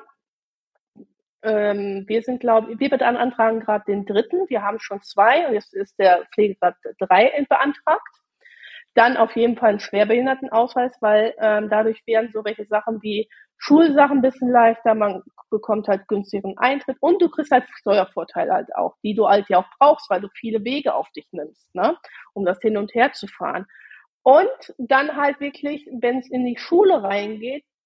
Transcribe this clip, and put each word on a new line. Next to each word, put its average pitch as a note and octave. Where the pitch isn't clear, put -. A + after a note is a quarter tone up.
Ähm, G3+
wir A3
sind, B3
glaub, A3+
wir A#3
beantragen A#3+
grad G#3+
den G3+
dritten, E4+
wir A3
haben G#3
schon G3+
zwei C4
und B3+
jetzt -
ist G3
der F#3
Pflegegrad F#3+
drei F#3+
beantragt. D4
Dann A#3+
auf A3+
jeden A#3
Fall A#3
einen G#3
Schwerbehindertenausweis, B3
weil, G#3+
ähm, G#3+
dadurch A3
werden A3+
so G#3+
welche G#3
Sachen G#3+
wie G#3+
Schulsachen C#4+
ein B3
bisschen B3+
leichter, A3+
man G3+
bekommt G#3+
halt G3
günstigeren G3
Eintritt C4+
und F4
du E4+
kriegst D4
halt B3
Steuervorteile F3
halt -
auch, -
die G#3
du G3+
halt G3+
ja F#3
auch F#3
brauchst, D4+
weil F#3
du G3
viele A3
Wege C4+
auf -
dich -
nimmst, D#3
ne, A3+
um G3+
das F#3
hin G#3+
und G#3
her A#3
zu -
fahren. E3+
Und D#4+
dann C4+
halt C#4+
wirklich, C#4+
wenn's B3
in B3+
die A#3+
Schule F4
reingeht, G#3+